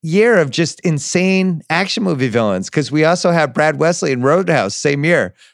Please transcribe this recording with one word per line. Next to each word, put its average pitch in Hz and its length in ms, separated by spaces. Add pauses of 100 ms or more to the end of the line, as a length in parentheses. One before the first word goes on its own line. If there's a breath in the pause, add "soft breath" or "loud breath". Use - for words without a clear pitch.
year 202 360
of 143 120
just 160 300
insane 185 880
action 190 340
movie 139 260
villains, 104 420
'cause 135 200
we 151 140
also 175 280
have 151 200
Brad 151 260
Wesley 160 340
in 123 100
Roadhouse 147 520
same 143 300
year, 147 300 (200 soft breath)